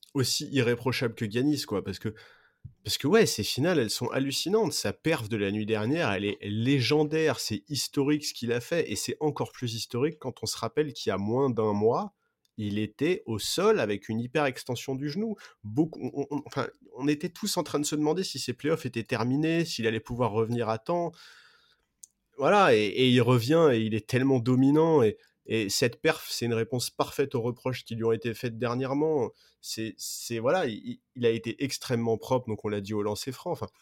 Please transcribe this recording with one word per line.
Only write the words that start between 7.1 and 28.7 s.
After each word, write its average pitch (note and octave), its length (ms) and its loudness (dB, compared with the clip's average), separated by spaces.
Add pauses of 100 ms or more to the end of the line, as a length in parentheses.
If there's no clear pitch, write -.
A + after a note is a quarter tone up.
C'est - 300 -6
historique D3 560 0
ce - 100 -8
qu'il A#2 180 -4
a A#2+ 80 0
fait. E3 300 -2
Et G#2 60 -4
c'est - 240 -6
encore D3 320 -2
plus A#2 220 -6
historique B2+ 440 -4
quand - 240 -10
on - 40 -6
se - 100 -6
rappelle C#3+ 360 -2
qu'il - 180 -4
y - 20 2
a F#2+ 60 0
moins B2 320 0
d'un A2 220 0
mois, A#2+ 420 2 (420)
il G#2 220 -4
était C3+ 480 -2
au A2 120 -4
sol G#3 400 2
avec G#2 300 -2
une A2 100 -2
hyperextension C3 760 -2
du C#3 140 -6
genou. G3+ 280 -4 (260)
Beaucoup, C#3+ 400 -2
on, - 280 -6
on, C#3+ 160 -4
enfin, - 220 -4 (280)
on C3 100 -4
était D3 220 0
tous - 280 -6
en F3 60 2
train - 160 -4
de D3 80 -2
se - 80 -4
demander D#3 300 0
si - 140 -8
ses B2 160 -6
playoffs D3+ 320 -2
étaient A#2 180 -6
terminés, D3 600 0
s'il A#2+ 220 -4
allait A2 140 0
pouvoir A#2 320 -2
revenir A2+ 360 0
à A2 100 -2
temps. E3+ 340 -2 (1300)
Voilà, E3 360 6
et, G#2+ 60 8
et G#2+ 300 4
il B2 100 6
revient B2+ 520 6
et A2+ 80 4
il A2 140 0
est G#2 140 -4
tellement C3 320 2
dominant. C#3 640 6
Et, G#2+ 160 4 (280)
et A2 220 0
cette - 320 0
perf, - 300 0
c'est - 160 -4
une A#2 80 0
réponse A2+ 360 -2
parfaite - 440 2
aux A#2 80 0
reproches - 420 -4
qui A#2 100 -10
lui A2+ 100 -2
ont A2+ 80 6
été A2+ 220 0
faites A#2 240 -6
dernièrement. C3 720 0 (300)